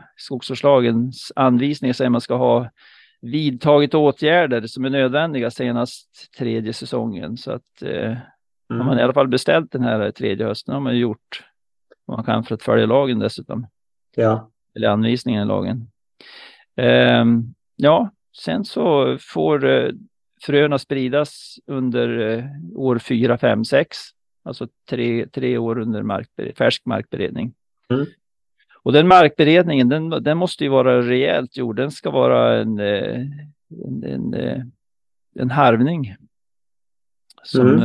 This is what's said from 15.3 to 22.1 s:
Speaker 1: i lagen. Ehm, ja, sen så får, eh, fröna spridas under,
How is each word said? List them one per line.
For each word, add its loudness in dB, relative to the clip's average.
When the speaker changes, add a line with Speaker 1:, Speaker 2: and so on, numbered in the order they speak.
Speaker 1:
i -2
lagen. -4
Ehm, 4
ja, 4
sen -6
så 0
får, -2
eh, 2
fröna 2
spridas -4
under, -2